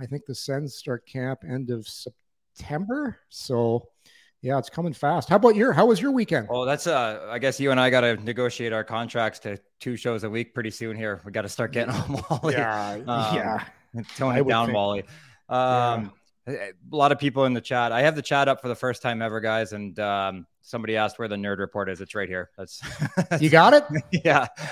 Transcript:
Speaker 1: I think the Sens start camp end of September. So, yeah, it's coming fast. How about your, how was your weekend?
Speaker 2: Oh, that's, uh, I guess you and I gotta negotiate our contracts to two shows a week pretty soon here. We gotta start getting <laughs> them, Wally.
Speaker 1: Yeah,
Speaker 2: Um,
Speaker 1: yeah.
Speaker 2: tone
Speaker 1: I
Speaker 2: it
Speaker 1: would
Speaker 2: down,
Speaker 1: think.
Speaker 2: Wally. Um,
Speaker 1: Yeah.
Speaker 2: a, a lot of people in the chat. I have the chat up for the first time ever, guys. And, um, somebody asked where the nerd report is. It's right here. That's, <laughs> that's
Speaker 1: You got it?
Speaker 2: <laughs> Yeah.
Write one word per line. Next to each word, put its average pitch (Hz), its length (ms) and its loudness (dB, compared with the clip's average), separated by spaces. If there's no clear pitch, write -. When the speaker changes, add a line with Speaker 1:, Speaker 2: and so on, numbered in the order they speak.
Speaker 1:
I 131 60 -12
think 143 180 -10
the 131 100 -10
Sens 143 420 -6
start 120 280 -8
camp 131 420 -6
end 127 240 -6
of 113 160 -6
September. - 1300 -10
So, 117 600 -2
yeah, 135 180 -2
it's - 120 -6
coming 165 240 -4
fast. 151 340 0
How 180 80 6
about 214 200 6
your, 233 160 4
how 160 140 6
was 220 140 6
your 277 120 0
weekend? 170 360 0
Speaker 2:
Oh, 123 160 -2
that's, 143 220 0
uh, 117 420 0
I 117 100 -6
guess 131 220 0
you 139 120 4
and 127 80 4
I 127 100 6
gotta 120 260 6
negotiate 117 560 -4
our 110 120 -2
contracts 113 560 -4
to 101 180 -8
two 123 160 -6
shows 113 280 -4
a 110 60 -6
week 117 240 -6
pretty 110 160 -6
soon 110 260 -10
here. 107 300 -6
We 101 60 -14
gotta 101 160 -4
start 117 240 -4
getting 120 220 -2
<laughs> 147 60 -2
them, 139 300 -6
Wally. 151 240 0
Speaker 1:
Yeah, 107 380 -2
Speaker 2:
Um, 107 120 -10
Speaker 1:
yeah. 107 280 -4
Speaker 2:
tone 131 180 0
Speaker 1:
I 131 40 2
Speaker 2:
it 139 80 4
Speaker 1:
would 123 60 2
Speaker 2:
down, 113 160 2
Speaker 1:
think. 107 80 0
Speaker 2:
Wally. 101 240 0
Um, 120 640 0
Speaker 1:
Yeah. 139 80 -8
Speaker 2:
a, 101 160 -8
a 151 40 -6
lot 143 160 6
of 139 60 0
people 135 260 0
in 131 80 2
the 120 80 -2
chat. 120 320 0
I 120 100 2
have 156 140 4
the 143 60 -4
chat 139 260 2
up 135 140 0
for 127 60 -6
the 120 60 -4
first 123 280 -4
time 117 180 -2
ever, 110 200 -4
guys. 110 320 -2
And, 104 260 -10
um, 98 480 -2
somebody 110 340 -6
asked 107 220 0
where 120 100 -6
the 104 80 -6
nerd 101 220 -4
report 98 320 -4
is. 92 100 -8
It's 98 140 -14
right 101 140 -4
here. 90 280 -8
That's, - 240 -16
<laughs> - 160 -6
that's 170 260 -2
Speaker 1:
You 156 80 4
got 170 240 10
it? 294 100 8
Speaker 2:
<laughs> 180 120 0
Yeah. 143 220 4